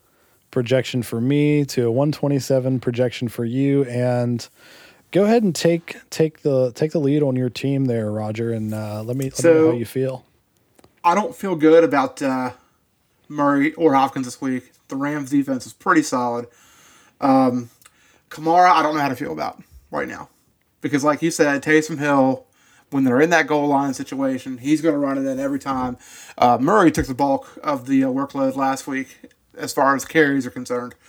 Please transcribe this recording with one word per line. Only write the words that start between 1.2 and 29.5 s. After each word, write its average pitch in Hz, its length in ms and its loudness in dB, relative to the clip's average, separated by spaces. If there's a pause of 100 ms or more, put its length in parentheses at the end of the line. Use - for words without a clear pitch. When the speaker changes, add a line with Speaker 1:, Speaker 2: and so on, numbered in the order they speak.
Speaker 1:
me 147 440 2
to 123 220 -2
a 117 40 2
one 143 220 0
twenty-seven 131 680 -2
projection 120 480 -4
for 120 180 -6
you. 139 380 0
And 123 640 -2 (640)
go 190 140 2
ahead 226 180 2
and 180 120 0
take, - 420 0 (140)
take - 320 -2
the, 131 320 0
take 156 180 -2
the 175 80 -2
lead 147 220 2
on 131 140 0
your 127 120 -2
team 135 380 -2
there, 110 240 -2
Roger, 110 420 -4
and, 110 220 -6
uh, 107 280 -8
let 120 140 -6
me, 135 140 -4
let - 140 -4
me 170 60 8
know 160 40 6
Speaker 2:
So, 160 180 4
Speaker 1:
how 123 60 -2
you 113 80 -6
feel. 131 380 -6 (800)
Speaker 2:
I 175 120 2
don't 202 200 -2
feel 185 220 -4
good 156 280 8
about, 135 360 0
uh, 131 320 -4 (760)
Murray 143 460 0
or 156 200 4
Hopkins 135 320 0
this - 160 -14
week. 127 300 -6 (160)
The 135 80 -10
Rams 143 340 -6
defense 135 360 0
is 117 60 -18
pretty 170 300 2
solid. 120 440 -4 (760)
Um, 131 480 2 (580)
Kamara, 175 440 4
I 160 100 4
don't 151 140 0
know 147 40 -2
how 139 80 0
to 127 80 -4
feel - 160 -8
about - 300 -8 (280)
right - 180 -6
now. - 200 -14 (540)
Because 143 220 -2
like 147 180 2
you 165 80 0
said, 143 320 0
Taysom 156 360 0
Hill, 135 460 2 (460)
when 135 140 0
they're 127 160 2
in 156 100 4
that 160 160 4
goal 147 220 0
line 139 260 0
situation, 135 640 -6
he's 147 220 0
gonna 151 180 0
run 139 180 -2
it 135 140 -4
in 262 80 -6
every 277 220 -4
time. 127 360 -4 (400)
Uh, 120 240 4
Murray 175 300 4
took 156 160 -2
the 135 80 -8
bulk 139 480 -2
of 135 240 -6
the, 135 160 2
uh, 135 60 0
workload 135 480 -2
last 135 320 -4
week - 420 -10 (260)